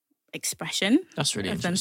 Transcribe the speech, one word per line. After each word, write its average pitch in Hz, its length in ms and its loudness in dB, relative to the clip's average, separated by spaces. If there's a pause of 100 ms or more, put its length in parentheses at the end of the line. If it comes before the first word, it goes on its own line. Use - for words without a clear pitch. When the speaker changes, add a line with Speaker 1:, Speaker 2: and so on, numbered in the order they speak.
(320)
Speaker 1:
expression 190 680 0 (160)
Speaker 2:
That's - 200 0
really 98 120 -2
Speaker 1:
of - 80 -2
Speaker 2:
interesting. 175 140 -2 (100)